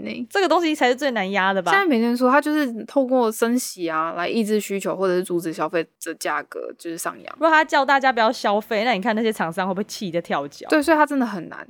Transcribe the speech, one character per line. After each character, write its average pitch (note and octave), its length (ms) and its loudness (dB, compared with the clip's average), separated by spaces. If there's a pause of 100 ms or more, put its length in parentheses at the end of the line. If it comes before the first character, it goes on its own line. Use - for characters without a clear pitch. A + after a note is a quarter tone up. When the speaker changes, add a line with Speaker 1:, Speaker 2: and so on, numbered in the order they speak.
Speaker 1:
呢。 A#3 260 -8
Speaker 2:
这 G4+ 100 0
个 F#4 80 4
东 E4 140 4
西 D#4 120 0
才 C4+ 140 4
是 B3+ 60 4
最 C4+ 160 -2
难 G#3 220 -2
压 F#3+ 200 2
的 G3 80 0
吧？ F3 120 0
Speaker 1:
现 G4+ 60 6
在 G4+ 80 2
美 C#4 120 4
联 A#3+ 180 2
储 B3 140 2
它 C#4+ 100 6
就 D4+ 140 0
是 A#3+ 300 -2
透 C4+ 200 0
过 B3 260 2
升 A#3 280 0
息 F3+ 300 -6
啊， D#3+ 240 -2
来 E3+ 160 -4
抑 A3+ 160 0
制 G#3+ 160 0
需 G3 180 -4
求， F3+ 180 -4
或 F#3+ 100 0
者 F3+ 100 2
是 F3+ 80 0
阻 F3 160 -2
止 E3 120 -4
消 D#3 160 -4
费 E3 180 -2 (120)
者 D#3+ 160 -10
价 D3+ 300 -4
格 A#1+ 340 -10
就 - 100 -14
是 E3 80 -8
上 - 240 -8
扬。 - 140 -16
Speaker 2:
如 - 60 -14
果 D#4+ 100 4
他 D#4 140 4
叫 D4+ 200 2
大 C#4 140 4
家 C4 140 2
不 A#3 80 0
要 A3+ 100 4
消 G#3+ 300 0
费， G#3+ 240 -2
那 B3 80 2
你 F#3+ 100 -2
看 A3 120 0
那 G#3+ 60 0
些 A3+ 120 2
厂 E3+ 200 -4
商 F#3 140 -2
会 G3 80 -2
不 F3 40 -4
会 G#3 60 -2
气 G#3 260 -8
得 E3+ 120 -2
跳 D3+ 260 -2
脚？ - 220 -16
Speaker 1:
对， D#4 120 4
所 D#4+ 120 2
以 - 20 4
它 D4+ 80 4
真 C#4+ 140 0
的 B3+ 80 2
很 F#3 220 -8
难。 - 220 -14